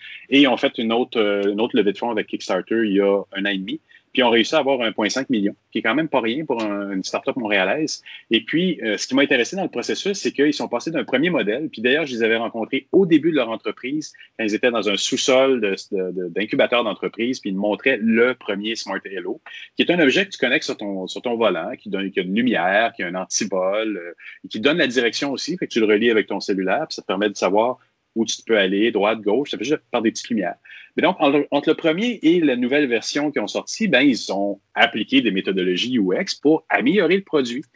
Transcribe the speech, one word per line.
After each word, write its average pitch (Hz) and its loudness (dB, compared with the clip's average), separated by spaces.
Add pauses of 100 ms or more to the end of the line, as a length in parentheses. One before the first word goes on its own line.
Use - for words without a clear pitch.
(300)
Et 139 6
ils 143 6
ont 120 2
fait 135 -2
une 113 0
autre, 123 0
euh, 101 2
une 101 -2
autre 113 0
levée 104 4
de 98 -10
fonds 120 -4
avec 104 -2
Kickstarter 110 -2
il 101 0
y 98 4
a 98 4 (140)
un 98 -4
an 101 0
et 101 -2
demi. 98 -8 (320)
Puis 127 0
ils 123 4
ont 117 4
réussi 117 2
à - 2
avoir 135 2
un 110 -2
point 107 -2
cinq 127 -4
million, 101 0 (160)
qui 117 -4
est - -2
quand 113 0
même 156 0
pas 135 0
rien 117 -2
pour 127 -4
un, 101 -4
une 95 -2
start-up - -4
montréalaise. 107 -2 (280)
Et 113 2
puis, 170 0
euh, 107 0
ce - -8
qui 127 -2
m'a 139 4
intéressé 131 0
dans 196 -2
le 147 -4
processus, 123 -4
c'est 117 -4
qu'ils 147 2
sont 123 -6
passés 120 -4
d'un 139 -4
premier 143 0
modèle. 131 -2
Puis - -14
d'ailleurs, 139 2
je 131 -8
les 113 -4
avais 113 2
rencontrés 113 -4
au 196 6
début 160 4
de 151 0
leur 120 2
entreprise, 120 -6 (260)
quand 110 -4
ils 104 0
étaient 117 2
dans 107 0
un 98 0
sous-sol 131 2
de, 98 0 (200)
de, 92 -2
de, 90 -6
d'incubateur 104 0
d'entreprise, 110 -4
puis 104 -6
ils 95 -4
me 98 -4
montraient 104 0
le 113 2
premier 107 -6
Smart 98 -8
Hello, 95 -10 (380)
qui 131 2
est 131 2
un 175 2
objet 117 4
que 98 -10
tu - -12
connectes 131 0
sur 127 -6
ton, 98 -6
sur - -12
ton 120 -2
volant, 98 0
qui - -16
donne, 98 -4
qui - -2
a 92 0
une 92 -4
lumière, 107 2
qui 98 -8
a 90 -4
un 87 -8
antivol, 98 -2
euh, 85 -12 (300)
et - -18
qui 113 -8
donne 143 2
la 160 2
direction 120 0
aussi, 143 -6
fait 139 -6
que - -20
tu 120 0
le 110 4
relis 107 4
avec 107 2
ton 98 -6
cellulaire, 98 -2
puis - -12
ça - -10
te - -12
permet 101 0
de 98 -6
savoir 110 2 (360)
où 113 0
tu - -4 (100)
peux 113 2
aller, 98 2
droite, 110 0
gauche, 107 0
ça 101 -6
fait 101 -8
juste 147 -2 (100)
par 120 0
des 110 2
petites - -10
lumières. 92 -2 (420)
Mais - 2
donc, 180 2
entre, 143 2
entre 143 2
le 151 4
premier 190 0
et 170 4
la 135 2
nouvelle 127 0
version 143 -2
qui 135 -4
ont 104 -2
sorti, - -4
ben, 131 4
ils 139 2
ont 101 -4 (160)
appliqué 117 2
des 110 0
méthodologies 95 0
U 98 2 (100)
X 190 -6
pour 156 2
améliorer 156 2
le 196 -2
produit. 131 -2 (120)